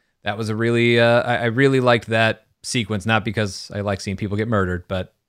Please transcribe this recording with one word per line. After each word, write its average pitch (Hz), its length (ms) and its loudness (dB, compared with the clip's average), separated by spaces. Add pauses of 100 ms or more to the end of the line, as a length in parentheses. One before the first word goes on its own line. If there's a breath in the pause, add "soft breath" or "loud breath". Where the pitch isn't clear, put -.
(220)
that 101 140 -4
was 110 120 -4
a 110 80 -2
really, 117 420 2
uh, 117 240 4
I, 120 140 0
I - 100 -2
really 135 340 2
liked 123 280 2
that 113 380 0 (160)
sequence, 107 440 -4
not 110 180 0
because 107 500 -6
I 104 80 -6
like 101 180 -4
seeing 98 160 -6
people 101 200 -4
get 107 120 -2
murdered, 92 400 -2
but 92 260 -6 (140)